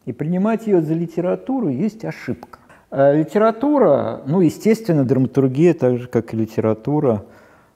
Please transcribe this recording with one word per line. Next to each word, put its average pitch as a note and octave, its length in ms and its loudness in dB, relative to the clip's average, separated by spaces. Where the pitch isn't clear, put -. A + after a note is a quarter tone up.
И B2 60 -8
принимать G3 540 -2
ее F#3+ 140 2
за D#3 140 -2
литературу F3+ 720 -4
есть G3 360 -4
ошибка. - 540 -12
Э, C#3 280 4
литература, G#3 1080 0
ну, E3 140 0
естественно, E3+ 640 0
драматургия, C3+ 680 2
так B2 240 0
же, B2 100 -14
как A2+ 240 -2
и A2+ 40 -4
литература, A2 880 -2